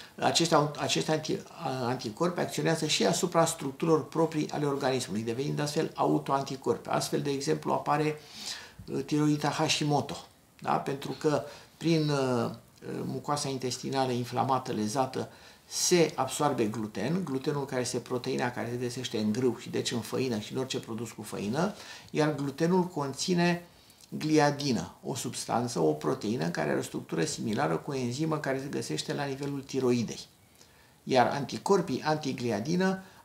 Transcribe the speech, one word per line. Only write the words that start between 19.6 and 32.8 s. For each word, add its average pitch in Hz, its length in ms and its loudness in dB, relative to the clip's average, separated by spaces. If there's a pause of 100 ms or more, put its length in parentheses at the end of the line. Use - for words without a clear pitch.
deci 117 220 -2
în 92 80 -2
făină 120 400 -2
și 107 140 -8
în 131 60 -2
orice 127 200 -4
produs 113 320 -6
cu - 100 -14
făină, 110 520 -2 (380)
iar 151 240 2
glutenul 160 480 2
conține 175 800 0 (440)
gliadină, 143 920 2
o 139 120 -6
substanță, 120 640 -2
o 156 140 4
proteină 143 560 -2
care 160 200 -2
are 131 100 2
o - 20 0
structură 139 420 -4
similară 143 540 0
cu 156 140 -8
o 139 40 -4
enzimă 135 420 -2
care 139 220 -2
se 135 100 -8
găsește 147 440 -4
la 143 100 -4
nivelul 139 380 -4
tiroidei. 123 580 0 (840)
Iar 131 240 6
anticorpii 139 720 0
antigliadină 151 1040 0 (220)